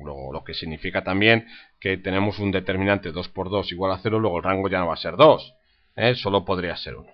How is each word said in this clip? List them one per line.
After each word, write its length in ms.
Luego, 320
lo 100
que 100
significa 500
también 440
que 180
tenemos 420
un 120
determinante 600
dos 180
por 200
dos 220
igual 200
a 80
cero, 200
luego 180
el 60
rango 240
ya 120
no 80
va 80
a 20
ser 180
dos, 380
¿eh? 200
Solo 280
podría 320
ser 200
uno. 180